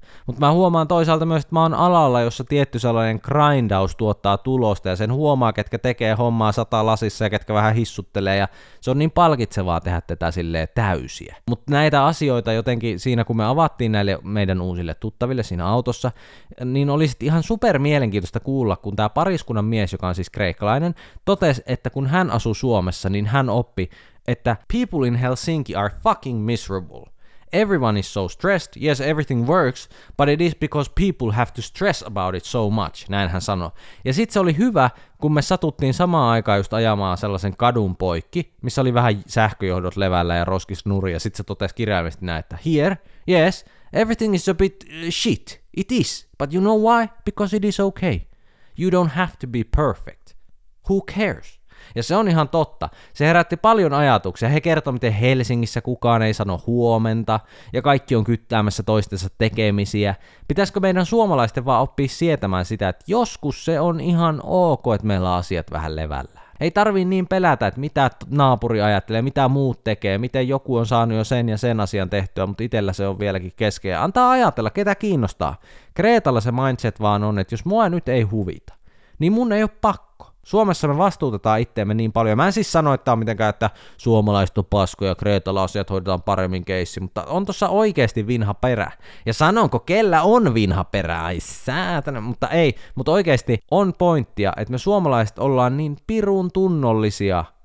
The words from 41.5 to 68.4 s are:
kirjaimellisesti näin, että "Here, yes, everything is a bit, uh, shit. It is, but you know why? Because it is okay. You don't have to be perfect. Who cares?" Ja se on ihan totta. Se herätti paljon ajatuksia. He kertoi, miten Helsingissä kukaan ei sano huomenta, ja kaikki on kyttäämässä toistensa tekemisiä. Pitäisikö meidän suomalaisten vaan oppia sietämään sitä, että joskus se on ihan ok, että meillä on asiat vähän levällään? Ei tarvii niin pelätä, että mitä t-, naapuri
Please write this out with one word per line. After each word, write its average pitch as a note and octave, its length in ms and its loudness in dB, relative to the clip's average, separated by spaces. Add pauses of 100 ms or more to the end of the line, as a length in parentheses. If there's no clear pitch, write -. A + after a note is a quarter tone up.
kirjaimellisesti F2+ 520 -2
näin, D#2+ 140 -4
että - 260 -14
"Here, E3 320 2 (300)
yes, F3+ 360 2 (280)
everything A3 420 0
is F3 140 -2
a F#3+ 60 0
bit, F#3+ 340 0
uh, E3 220 -8
shit. - 500 -4 (160)
It G3 160 -4
is, - 360 -2 (100)
but C#3+ 160 -4
you F#3 80 0
know G#3+ 180 2
why? A3+ 280 2 (160)
Because G#3 320 -2
it G3 80 0
is G3+ 160 0
okay. F#3+ 380 -2 (600)
You F3+ 120 0
don't F3 200 2
have E3+ 300 -4
to C3+ 60 -8
be A#2 180 -4 (120)
perfect. - 580 -4 (540)
Who G3 120 2
cares?" - 600 -6 (340)
Ja A#2 80 -4
se E3+ 140 0
on G#3+ 120 2
ihan D#3+ 200 2
totta. - 400 -2 (240)
Se D3 140 0
herätti E3 300 4
paljon G#3+ 360 4
ajatuksia. A#2 560 2
He A#2 120 2
kertoi, D#3 320 0
miten A#2 200 0
Helsingissä A#2+ 680 0
kukaan A#2+ 420 2
ei G#2+ 120 2
sano G2 320 -2
huomenta, A2+ 720 2 (320)
ja - 100 -2
kaikki C#3 340 2
on G#2+ 80 2
kyttäämässä A2 580 0
toistensa G2 460 0 (100)
tekemisiä. G#2 760 0 (340)
Pitäisikö F#3+ 320 0
meidän F#3 260 2
suomalaisten D3+ 580 2
vaan B2 180 2
oppia C#3 260 -2
sietämään G2+ 560 -2
sitä, G#2 240 -2
että - 180 -6
joskus G3+ 580 -2
se E3 160 0
on E3 200 0
ihan E3 420 2
ok, D#3+ 520 2
että G#2 120 -2
meillä F#2 240 0
on F2+ 80 2
asiat F2 320 -4
vähän D#2 260 -6
levällään? D2+ 500 -8 (140)
Ei E3+ 100 0
tarvii G3+ 340 2
niin F#3 220 0
pelätä, E3+ 400 2
että G#2+ 140 -4
mitä C#3 300 0
t-, - 200 -18
naapuri B2 500 2